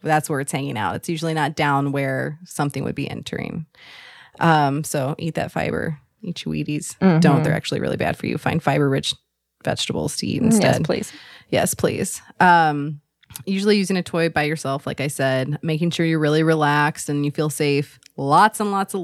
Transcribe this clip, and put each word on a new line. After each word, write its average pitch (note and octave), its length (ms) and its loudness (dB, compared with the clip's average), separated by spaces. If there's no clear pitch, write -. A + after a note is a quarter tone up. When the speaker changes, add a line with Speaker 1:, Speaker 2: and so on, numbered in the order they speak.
Speaker 1:
That's D#3 280 0
where D3 100 -2
it's C#3 120 -6
hanging C#3 260 -4
out. G2+ 180 -2
It's - 140 -8
usually D#3+ 240 -4
not D3+ 220 -2
down C#3+ 360 2
where C#3 540 -4
something - 380 -4
would - 120 -4
be C#3 140 -6
entering. - 560 -8
Um, D3+ 440 2
so C#3+ 360 -4
eat E3 160 -6
that - 160 -4
fiber, D#3+ 480 -4
eat F#3 240 -10
your D#3+ 100 -4
Wheaties. D3+ 440 -6
Speaker 2:
Mm-hmm. F3+ 200 6
Speaker 1:
Don't. D#3+ 240 6
They're D#3 100 0
actually - 280 -4
really - 160 -2
bad - 200 -2
for - 100 -8
you. - 100 -2
Find - 260 -2
fiber-rich C#3+ 500 0
vegetables - 540 -4
to - 100 -6
eat - 140 -2
Speaker 2:
Mm, - 40 0
yes, A3+ 80 4
Speaker 1:
instead. D#3+ 80 0
Speaker 2:
please. - 260 -4
Speaker 1:
Yes, - 240 0
please. - 480 -4
Um, D#3 600 4
usually G3+ 320 2
using F#3+ 200 0
a F3+ 60 -2
toy E3 260 0
by D#3 140 0
yourself, C#3+ 440 -4
like C#3 140 -6
I C3 60 -2
said, C3 540 -2
making E3 300 0
sure E3 140 0
you're D#3+ 140 2
really D3+ 240 2
relaxed D3+ 640 2
and D3 160 0
you D3 60 -2
feel D#3 180 -2
safe. C#3+ 500 -2
Lots D#3+ 420 4
and G#3 120 -2
lots G3 220 -4
of F#3+ 100 -4